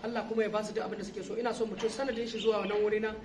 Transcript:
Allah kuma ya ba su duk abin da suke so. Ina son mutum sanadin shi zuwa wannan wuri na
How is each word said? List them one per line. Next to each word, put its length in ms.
Allah 240
kuma 140
ya 60
ba 160
su 80
duk 120
abin 140
da 60
suke 200
so. 120
Ina 160
son 160
mutum 220
sanadin 380
shi 100
zuwa 260
wannan 180
wuri 180
na 120